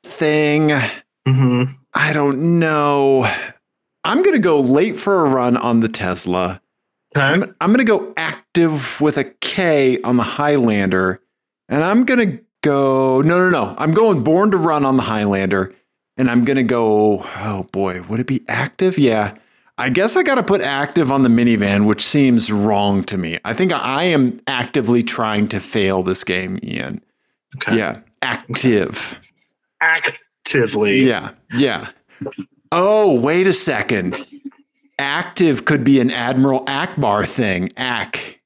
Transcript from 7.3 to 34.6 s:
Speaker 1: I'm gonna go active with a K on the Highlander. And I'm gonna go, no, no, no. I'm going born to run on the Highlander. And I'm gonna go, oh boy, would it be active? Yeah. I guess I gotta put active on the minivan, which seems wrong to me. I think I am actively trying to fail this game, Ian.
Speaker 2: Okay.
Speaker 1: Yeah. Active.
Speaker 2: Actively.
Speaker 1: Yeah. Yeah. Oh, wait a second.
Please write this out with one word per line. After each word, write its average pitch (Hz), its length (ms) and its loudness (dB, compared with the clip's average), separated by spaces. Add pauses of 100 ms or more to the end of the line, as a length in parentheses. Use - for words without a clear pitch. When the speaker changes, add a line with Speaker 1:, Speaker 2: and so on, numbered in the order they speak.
Speaker 1:
I'm 175 120 2
gonna 247 120 2
go 220 320 0
active 156 840 -2
with 147 180 2
a 135 60 0
K 143 760 0
on 123 140 0
the 120 60 2
Highlander. 104 1000 0 (480)
And 143 140 0
I'm 214 220 2
gonna 233 340 0 (240)
go, 135 600 2
no, 165 180 2
no, 185 100 2
no. 117 280 -2
I'm 156 140 0
going 202 300 2
born 185 300 2
to 196 40 0
run 160 280 0
on 131 120 2
the 123 60 0
Highlander. 98 720 -2 (420)
And 127 140 0
I'm 120 140 2
gonna 135 180 0
go, 107 640 2 (140)
oh 98 340 -8
boy, 92 300 -4
would 107 180 -6
it 123 80 -4
be 135 200 -4
active? 180 500 -2
Yeah. 110 360 2 (440)
I 127 100 -4
guess 180 280 0
I 370 60 2
gotta 262 220 0
put 196 160 0
active 139 500 0
on 139 120 2
the 127 60 4
minivan, 104 580 2
which 104 160 0
seems 123 500 2
wrong 101 520 0
to 98 140 -6
me. 85 260 -6
I 110 100 -6
think 180 180 0
I 139 320 -4
am 139 420 0
actively 120 560 0
trying 107 460 -2
to 101 100 -6
fail 95 460 -2
this 92 180 -2
game, 92 400 -6
Ian. - 400 -10 (540)
Speaker 2:
Okay. - 220 -2
Speaker 1:
Yeah. 85 200 -4 (240)
Active. - 960 -2 (600)
Speaker 2:
Actively. 131 1300 -2
Speaker 1:
Yeah. 98 220 -4 (260)
Yeah. 120 320 -2 (840)
Oh, 190 480 2
wait 165 260 2
a 190 60 2
second. 101 720 -2 (760)